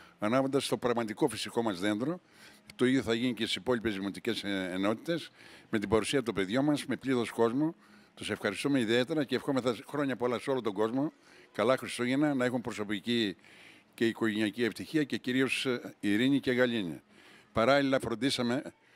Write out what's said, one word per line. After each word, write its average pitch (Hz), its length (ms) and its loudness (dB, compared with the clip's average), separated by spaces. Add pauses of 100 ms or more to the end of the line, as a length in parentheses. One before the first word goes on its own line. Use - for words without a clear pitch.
(180)
ανάβοντας 135 480 2
το 131 100 -2
πραγματικό 117 520 0
φυσικό 110 340 -2
μας 101 180 -2
δέντρο. 110 400 -2 (560)
Το 127 80 2
ίδιο 127 180 4
θα 110 120 0
γίνει 120 200 0
και 104 80 -4
στις 101 140 -2
υπόλοιπες 113 380 0
δημοτικές, 98 500 -4
ε, 95 280 -2
ενότητες, 113 580 -2 (400)
με 110 80 0
την 101 100 -2
παρουσία 110 340 2
των 110 120 -4
παιδιών 101 300 0
μας, 147 220 0
με 120 100 -2
πλήθος 123 340 -2
κόσμου. 131 440 2 (400)
Τους - 160 -10
ευχαριστούμε 113 500 0
ιδιαίτερα 123 440 2
και 123 100 -2
ευχόμεθα 123 420 0 (120)
χρόνια 139 280 -2
πολλά 120 220 0
σε 139 120 -4
όλο 131 100 0
τον 110 120 -2
κόσμο, 113 400 0 (400)
καλά 117 240 2
Χριστούγεννα, 131 580 0
να 123 100 0
έχουν 123 160 0
προσωπική 104 760 -2 (580)
και 120 120 2
οικογενειακή 110 580 0
ευτυχία 113 400 -2
και 123 120 -4
κυρίως, 127 500 0
ε, 120 340 -4
ειρήνη 120 400 4
και 131 120 0
γαλήνη. 117 480 0 (520)
Παράλληλα, 135 480 4
φροντίσαμε 120 640 -2 (340)